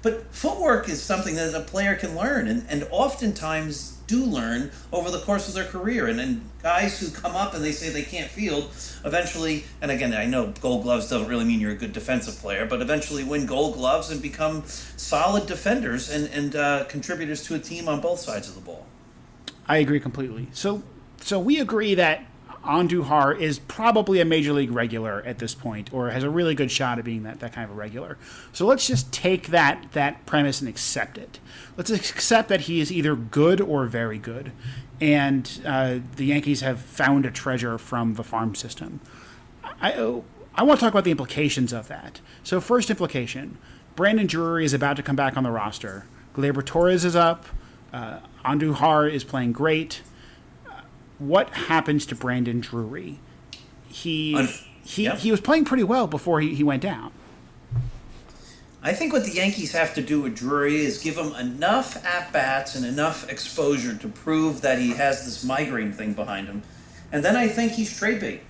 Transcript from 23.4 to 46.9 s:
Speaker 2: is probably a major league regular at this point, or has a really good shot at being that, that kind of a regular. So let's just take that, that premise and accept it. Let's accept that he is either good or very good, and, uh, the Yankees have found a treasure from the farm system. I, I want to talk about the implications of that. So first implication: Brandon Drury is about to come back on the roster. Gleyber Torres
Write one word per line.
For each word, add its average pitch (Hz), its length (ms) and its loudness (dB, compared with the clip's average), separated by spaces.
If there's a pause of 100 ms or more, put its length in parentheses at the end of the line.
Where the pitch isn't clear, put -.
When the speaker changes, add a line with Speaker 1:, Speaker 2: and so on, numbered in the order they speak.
Speaker 2:
is 151 180 0
probably 214 600 4
a 170 60 8
major 160 260 4
league 139 180 2
regular 113 540 -2
at 120 140 -8
this 113 160 -4
point, 107 400 -8
or 123 160 0
has 127 120 -2
a 139 60 0
really 165 260 2
good 135 160 0
shot 123 280 0
at 113 80 -6
being 113 160 -4
that, 107 180 -12
that 117 140 -10
kind 120 100 -8
of 104 60 -12
a 101 40 -12
regular. 110 440 -10 (340)
So 180 140 0
let's 262 200 4
just - 280 0
take 185 320 2
that, 160 460 4
that 147 340 -2
premise 143 340 2
and 135 80 -4
accept - 480 -4
it. - 240 -16 (380)
Let's 180 100 -4
accept 220 640 2
that 190 120 4
he 165 180 0
is 151 120 0
either 151 240 2
good 147 460 4
or 143 240 2
very 113 320 -2
good, 120 340 -10 (480)
and, 139 500 4 (140)
uh, 131 360 0 (160)
the 135 100 0
Yankees 143 340 2
have 127 220 -2
found 139 420 4
a 127 60 -2
treasure 123 480 -2
from 117 380 -2
the 113 60 -6
farm 110 320 -2
system. 156 460 -10 (800)
I, 202 120 2 (640)
I - 80 2
want 285 180 8
to 240 40 4
talk 220 80 6
about 196 120 6
the 175 80 4
implications 139 600 0
of 113 160 -6
that. - 320 -14 (240)
So 180 160 0
first 240 300 2
implication: 139 640 -4 (400)
Brandon 202 300 4
Drury 165 400 2
is 139 80 2
about 139 220 2
to 143 60 -8
come 139 140 -2
back 135 220 2
on 131 60 2
the 123 60 0
roster. 104 540 -6 (320)
Gleyber 139 260 0
Torres 175 440 4